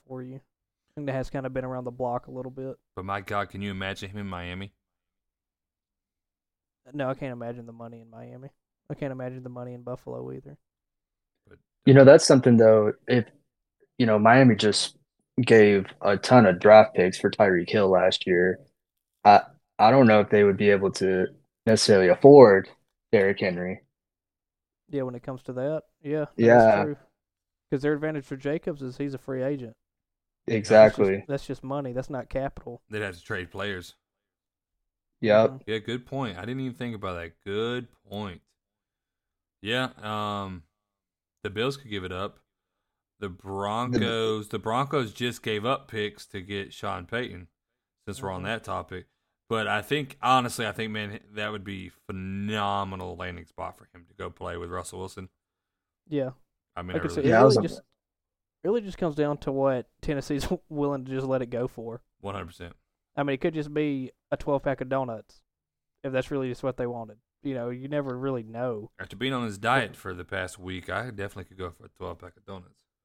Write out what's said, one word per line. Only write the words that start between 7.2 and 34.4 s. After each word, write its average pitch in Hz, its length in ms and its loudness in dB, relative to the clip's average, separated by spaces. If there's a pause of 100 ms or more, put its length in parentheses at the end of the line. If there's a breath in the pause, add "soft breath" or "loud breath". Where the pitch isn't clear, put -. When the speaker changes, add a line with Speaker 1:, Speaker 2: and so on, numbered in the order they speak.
Speaker 1:
imagine 120 360 -12
the 117 60 -18
money 117 280 -20
in 113 80 -20
Miami. 123 400 -20 (400)
I 151 60 -12
can't 139 160 -8
imagine 127 320 -10
the 127 60 -16
money 123 240 -14
in 123 100 -18
Buffalo 123 480 -12
either. 143 260 -18 (880)
Speaker 2:
But - 120 -20 (260)
Speaker 3:
You 143 80 8
know, 135 100 10
that's 147 220 10
something, 127 320 6
though, 110 360 6 (140)
if, 120 180 0 (720)
you 123 80 2
know, 107 100 4
Miami 117 380 6
just - 420 -2 (420)
gave 104 460 6 (160)
a 98 160 0
ton 120 300 6
of 90 120 2
draft 107 360 10
picks 92 240 0
for 101 100 0
Tyreek 92 400 0
Hill 104 200 2
last 92 360 2
year. 90 340 0 (640)
I, 101 180 8 (360)
I 110 140 6
don't 131 160 6
know 107 120 6
if 101 100 0
they 104 140 4
would 101 140 4
be 101 140 4
able 98 220 2
to 95 340 0 (400)
necessarily 104 420 4
afford 110 580 10 (440)
Derrick 98 280 2
Henry. 90 420 -6 (1080)
Speaker 1:
Yeah, 139 140 -6
when 127 120 -8
it 120 80 -16
comes 131 200 -12
to 131 100 -12
that, 143 300 -6 (180)
yeah, 151 240 -6
that - 140 -8
is 113 60 2
Speaker 3:
Yeah. 113 380 6
Speaker 1:
true. 147 140 -8 (760)
'Cause 139 120 -2
their 147 100 0
advantage 151 320 -6
for 147 100 -14
Jacobs 143 460 -8
is 127 160 -12
he's 139 160 -8
a 131 60 -10
free 131 240 -8
agent. 131 340 -8 (720)
Speaker 3:
Exactly. 107 580 6
Speaker 1:
That's 98 140 2
just, - 100 -16
that's 139 180 -8
just 131 160 -10
money. 135 300 -8
That's 127 160 -8
not 131 180 -12
capital. 131 640 -10
Speaker 2:
They'd 107 120 -10
have 98 140 -8
to 85 80 -20
trade 92 280 -10
players. 98 440 -10 (1300)